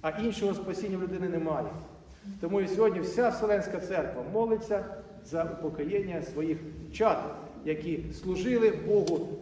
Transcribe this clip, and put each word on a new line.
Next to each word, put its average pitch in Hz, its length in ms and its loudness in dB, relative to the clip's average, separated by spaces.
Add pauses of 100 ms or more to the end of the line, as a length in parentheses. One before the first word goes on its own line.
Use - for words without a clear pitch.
а 160 80 0
іншого 202 440 0
спасіння 190 440 -4
в 180 60 -2
людини 180 260 -2
немає. 160 380 0 (720)
Тому 190 200 2
і 180 60 0
сьогодні 190 320 4
вся 220 300 4
Вселенська 208 500 2
Церква 135 440 -2 (100)
молиться 214 520 2 (400)
за 165 180 -2
упокоєння 165 800 -2
своїх 156 360 -2 (360)
чад, 202 240 4 (480)
які 156 380 -2 (180)
служили 208 520 4 (140)
Богу 175 400 4 (140)